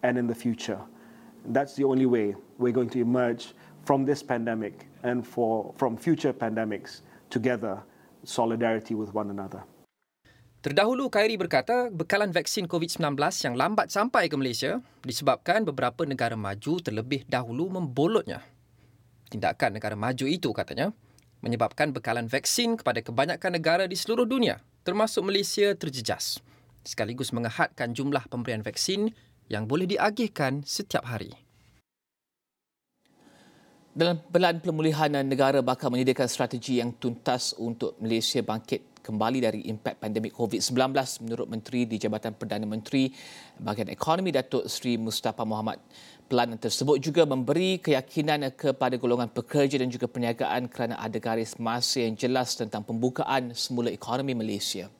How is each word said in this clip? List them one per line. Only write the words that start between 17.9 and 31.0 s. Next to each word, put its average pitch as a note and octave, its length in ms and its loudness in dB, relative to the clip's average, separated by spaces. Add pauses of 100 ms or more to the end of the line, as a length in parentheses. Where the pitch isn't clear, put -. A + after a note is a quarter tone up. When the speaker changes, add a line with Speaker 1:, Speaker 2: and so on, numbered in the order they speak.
Speaker 2:
Tindakan G#2+ 480 0
negara G#2+ 160 -4
maju B2 320 -2
itu, D#3+ 240 0
katanya, A#2+ 400 -2 (560)
menyebabkan A#2+ 480 0
bekalan A#2 320 -2
vaksin A3+ 560 0
kepada A#2 240 0
kebanyakan D3+ 480 0
negara E3+ 320 2
di F3+ 80 -6
seluruh A#3 320 2
dunia, A#3+ 320 2 (240)
termasuk G3 480 2
Malaysia, G3+ 480 2
terjejas, B2+ 640 -4 (400)
sekaligus A#2+ 480 -4
mengehadkan A#2 640 0
jumlah C#3+ 320 -2
pemberian A#2 400 -4
vaksin G3+ 480 -2 (320)
yang A2 240 -4
boleh E3 160 2
diagihkan F3+ 800 0
setiap - 400 -4